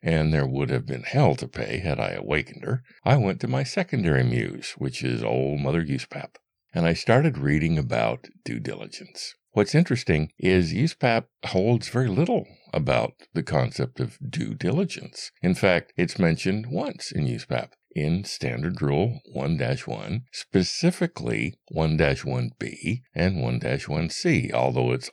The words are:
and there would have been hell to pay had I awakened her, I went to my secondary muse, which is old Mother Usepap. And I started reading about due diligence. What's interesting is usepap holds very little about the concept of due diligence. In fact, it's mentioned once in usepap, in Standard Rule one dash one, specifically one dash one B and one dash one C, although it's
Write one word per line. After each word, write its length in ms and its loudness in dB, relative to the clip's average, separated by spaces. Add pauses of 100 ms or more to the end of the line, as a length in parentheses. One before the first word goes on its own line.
and 320 2
there 140 2
would 240 -2
have 160 -2
been 160 -8
hell 320 4
to 140 -6
pay 320 -6
had 180 -2
I 120 -2
awakened 520 -4
her, 220 -4 (200)
I 120 6
went 240 2
to 80 -4
my 160 0
secondary 580 0
muse, 560 -2
which 240 -6
is 220 -2
old 340 0
Mother 260 0
Usepap. 520 -8 (360)
And 140 2
I 60 4
started 440 4
reading 420 2
about 500 -2 (160)
due 160 -8
diligence. 760 -12 (180)
What's 220 2
interesting 640 4
is 340 4
usepap 520 2 (220)
holds 420 2
very 180 0
little 400 2 (260)
about 420 0 (200)
the 80 0
concept 560 -2
of 180 -6 (140)
due 240 -4
diligence. 760 -4 (100)
In 140 2
fact, 400 2
it's 240 0
mentioned 500 0
once 400 -6
in 160 -2
usepap, 440 -4 (220)
in 300 0
Standard 580 -6
Rule 380 0 (140)
one 240 -2
dash 320 -2
one, 420 -6
specifically 1400 -2
one 300 0
dash 280 2
one 360 -2
B 420 -4 (100)
and 300 0
one 160 -2
dash 300 -4
one 200 0
C, 460 0
although 380 2
it's 200 -6